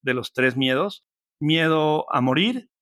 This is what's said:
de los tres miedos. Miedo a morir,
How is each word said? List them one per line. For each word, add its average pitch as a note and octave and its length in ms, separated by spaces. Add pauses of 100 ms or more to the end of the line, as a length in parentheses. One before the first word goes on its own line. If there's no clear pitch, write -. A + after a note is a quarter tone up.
de C3 120
los A#2+ 180
tres B2+ 240
miedos. C3+ 480 (360)
Miedo D#3 720
a C3+ 80
morir, F3+ 480 (140)